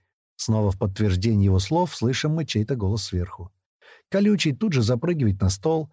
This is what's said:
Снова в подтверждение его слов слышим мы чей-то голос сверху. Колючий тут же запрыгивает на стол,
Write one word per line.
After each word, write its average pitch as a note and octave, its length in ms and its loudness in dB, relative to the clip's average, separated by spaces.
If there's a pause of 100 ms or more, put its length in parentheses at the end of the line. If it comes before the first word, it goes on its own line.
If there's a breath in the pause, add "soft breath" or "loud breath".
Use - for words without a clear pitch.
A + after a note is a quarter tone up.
(360)
Снова G#2+ 340 0
в G2 80 -4
подтверждение G2+ 680 2
его F#2+ 120 4
слов E3 380 0
слышим C3 360 -2
мы D#3+ 120 -2
чей-то G#2+ 320 -2
голос G2+ 280 -2
сверху. F2 460 -8 (580 loud breath)
Колючий G3 460 2
тут G#3 180 -2
же B2+ 100 2
запрыгивает B2 580 0
на G2 80 2
стол, D#3+ 440 -2